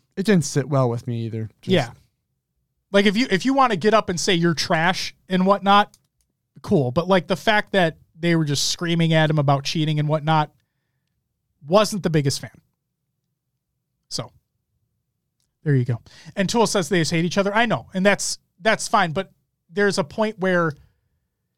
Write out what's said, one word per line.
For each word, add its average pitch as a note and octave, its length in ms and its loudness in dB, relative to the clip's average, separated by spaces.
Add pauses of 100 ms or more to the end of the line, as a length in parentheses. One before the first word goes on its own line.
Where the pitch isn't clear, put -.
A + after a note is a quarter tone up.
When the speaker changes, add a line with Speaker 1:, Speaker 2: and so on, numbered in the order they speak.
(160)
Speaker 1:
it G3 80 -4
didn't F#3 200 4
sit - 220 -2
well C3+ 220 0
with A#2 180 -6
me A#2 200 -6
either. A2 240 -8 (100)
Just F3+ 120 -4
Speaker 2:
Yeah. C#3 180 0 (1000)
Like, G3 140 4
if G3+ 140 2
you, B3+ 120 0
if F#3+ 140 0
you C4 80 2
wanna C4 240 2
get G#3 160 0
up G#3 160 2
and F3+ 100 -4
say - 140 0
you're E3+ 220 2
trash E3+ 600 -2 (140)
and F#3 160 0
whatnot, G3+ 540 2 (640)
cool. C#3+ 280 0
But, E3 160 -2
like, F#3 200 2
the F#3+ 100 -2
fact G#3+ 360 0
that F3 260 2 (200)
they E3+ 160 0
were D#3+ 120 0
just C#3+ 240 -2
screaming E3 420 0
at D#3 160 4
him D#3 100 0
about C#3 260 0
cheating D3+ 340 -2
and D3+ 100 -2
whatnot, D3+ 420 0 (1160)
wasn't G3 360 0
the F#3 60 -2
biggest D3 320 -2
fan. - 220 -20 (1500)
So, - 240 -12 (1300)
there D3 100 0
you B2 100 2
go. A#2 160 -6 (340)
And F#3+ 140 -2
Tool A3+ 180 2
says F#3+ 220 -2
they F3+ 120 2
just D#3 100 -2
hate E3+ 160 -2
each F3 100 -4
other. G3 180 0
I A#3 120 2
know, F3 260 -4
and F#3+ 140 0
that's, - 320 0 (220)
that's G#3+ 280 0
fine, F#3 240 0
but F#3 200 -6 (360)
there's G3 300 0
a F#3+ 60 0
point G#3+ 340 -4
where, F3 340 0 (840)